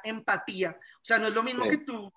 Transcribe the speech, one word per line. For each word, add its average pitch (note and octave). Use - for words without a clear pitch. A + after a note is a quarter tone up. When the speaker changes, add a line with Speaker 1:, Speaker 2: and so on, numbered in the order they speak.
Speaker 1:
empatía. G#3
O -
sea, A3+
no G#3+
es G#3
lo A3+
mismo B3
Speaker 2:
Sí. -
Speaker 1:
que D4
tú G#3